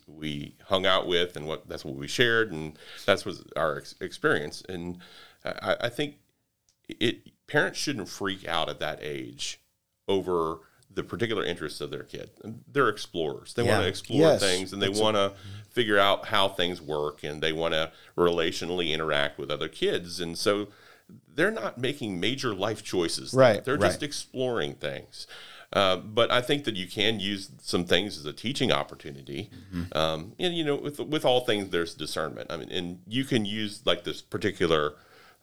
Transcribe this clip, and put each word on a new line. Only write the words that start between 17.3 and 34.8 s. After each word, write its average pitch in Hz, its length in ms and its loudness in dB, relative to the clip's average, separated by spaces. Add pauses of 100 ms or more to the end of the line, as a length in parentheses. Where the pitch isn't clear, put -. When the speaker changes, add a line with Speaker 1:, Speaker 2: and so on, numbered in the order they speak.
Speaker 1:
they 80 140 0
wanna 80 380 0 (260)
relationally 87 720 2
interact 73 480 0
with 71 140 -6
other 73 160 -4
kids. 90 520 -4
And 85 180 -6
so 104 320 0 (600)
they're 165 200 2
not 214 260 -6
making 120 420 -2
major 120 360 0
life 101 280 -2
choices. 85 500 -2
Speaker 3:
Right. 120 300 8
Speaker 1:
They're 127 140 0
just 95 240 4
Speaker 2:
Right. - 20 -6
Speaker 1:
exploring 120 720 -2
things. - 540 -10 (440)
Uh, 95 260 4
but 107 340 2
I 123 100 6
think 143 220 0
that 107 120 -2
you 92 120 -4
can 110 320 2
use 98 320 -4 (100)
some 87 240 0
things 92 320 2
as 76 80 -12
a 73 80 -6
teaching 127 380 -2
opportunity. 71 800 -4 (200)
Speaker 2:
Mm-hmm. 87 260 -4
Speaker 1:
Um, 80 420 0
and, 175 180 -2
you 165 60 -2
know, 143 140 0
with, 143 220 -8
with 147 260 -2
all 127 160 4
things, 104 280 0
there's 85 240 0
discernment. 73 580 -6
I 82 60 -6
mean, 65 140 -10
and 90 340 -6
you 123 180 -2
can 123 220 0
use, 104 400 -6
like, 87 180 4
this - 180 -6
particular, 80 760 2 (480)